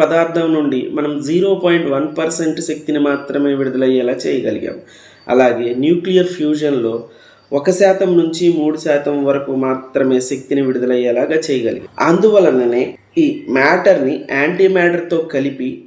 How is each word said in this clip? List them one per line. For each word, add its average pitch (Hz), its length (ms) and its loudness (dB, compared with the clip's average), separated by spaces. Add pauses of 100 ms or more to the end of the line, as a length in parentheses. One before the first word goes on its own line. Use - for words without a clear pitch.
పదార్థం 165 560 0
నుండి 139 240 0 (160)
మనం 147 160 -2 (140)
జీరో 180 240 0 (120)
పాయింట్ 170 320 2
వన్ 151 140 -2 (100)
పర్సెంట్ 160 500 -2
శక్తిని 151 400 -4
మాత్రమే 143 440 -2
విడుదలయ్యేలా 131 720 0
చేయగలిగాం. 117 520 -4 (500)
అలాగే 120 420 2 (160)
న్యూక్లియర్ 175 500 2
ఫ్యూజన్లో 147 600 -2 (560)
ఒక 143 200 2
శాతం 190 460 2
నుంచి 165 280 0 (140)
మూడు 156 180 0
శాతం 143 480 0
వరకు 139 260 0 (140)
మాత్రమే 131 520 0 (120)
శక్తిని 139 320 -2
విడుదలయ్యేలాగా 127 760 0 (100)
చేయగలిగాం. 117 440 -4 (100)
అందువలననే 147 840 4 (320)
ఈ 156 100 4 (300)
మ్యాటర్ని 156 580 2 (240)
యాంటీమ్యాటర్తో 175 800 2 (140)
కలిపి 135 360 -4 (180)